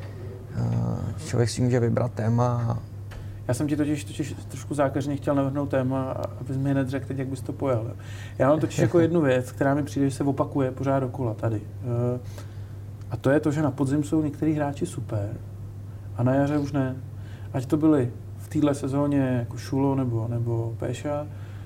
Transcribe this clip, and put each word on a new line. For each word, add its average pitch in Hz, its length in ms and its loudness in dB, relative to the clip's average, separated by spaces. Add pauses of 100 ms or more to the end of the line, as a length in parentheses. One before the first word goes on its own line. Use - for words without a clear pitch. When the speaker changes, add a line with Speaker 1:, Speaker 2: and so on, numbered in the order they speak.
(560)
Speaker 1:
Eh, 98 720 -2
člověk 120 220 2
si - 120 -2
může 123 180 4
vybrat 117 340 2
téma 120 560 2
a 117 80 0 (680)
Speaker 2:
Já 123 60 2
jsem 151 140 0
ti 147 100 0
totiž, 147 260 0
totiž - 320 -6 (120)
trošku - 280 -8
zákeřně 139 400 2
chtěl 143 200 0
navrhnout 139 340 0
téma, 131 320 2 (100)
a-, - 160 -4 (140)
abys 135 160 -4
mi 139 140 2
hned 135 180 2
řekl 135 180 -4
teď, 131 120 -4
jak 131 80 -2
bys 135 140 -4
to - 120 -6
pojal. 120 380 0 (460)
Já 131 120 6
mám 156 100 6
totiž - 200 0
jako 170 200 6
Speaker 1:
<laughs> 165 80 8
Speaker 2:
jednu 165 140 4
věc, 127 300 4
která 139 220 2
mi 147 100 2
přijde, 139 260 2
že 135 60 -4
se - 80 -2
opakuje 139 480 2
pořád 135 280 2
dokola 123 340 -2
tady. 110 280 -2 (540)
Eh, 123 40 -4 (920)
a 120 60 -4
to - 120 2
je 143 100 6
to, 156 120 2
že 147 100 2
na 147 100 4
podzim 143 320 2
jsou 156 200 2
některý 151 300 0
hráči 147 320 -2
super 107 440 -2 (840)
a - 80 0
na 127 100 4
jaře 143 240 4
už 139 140 0
ne. 131 240 0 (580)
Ať 127 120 -2
to 160 120 2
byly 147 340 6 (260)
v - 100 -12
téhle 147 280 4
sezóně 143 440 2 (200)
jako 120 180 -4
Šulo 135 380 2
nebo, 117 320 0
nebo 117 520 0
Péša, 147 480 -4 (380)